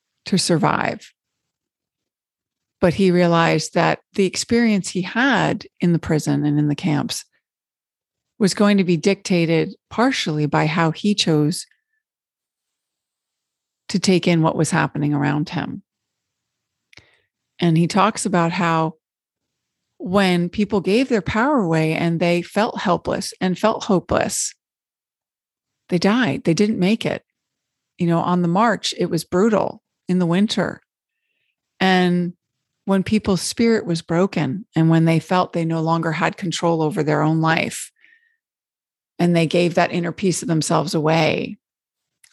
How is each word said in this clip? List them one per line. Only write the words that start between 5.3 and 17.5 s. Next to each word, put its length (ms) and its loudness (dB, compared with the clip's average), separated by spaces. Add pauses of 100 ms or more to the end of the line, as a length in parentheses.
in 140 2
the 40 2
prison 460 -2
and 140 0
in 100 2
the 60 -2
camps 500 -4 (1120)
was 140 2
going 240 2
to 80 2
be 140 2
dictated 760 0 (140)
partially 560 -2
by 220 0
how 240 0
he 240 -2
chose 500 0 (2250)
to 100 -2
take 300 2
in 140 2
what 140 0
was 140 0
happening 440 0
around 340 -2
him. 340 -8 (1800)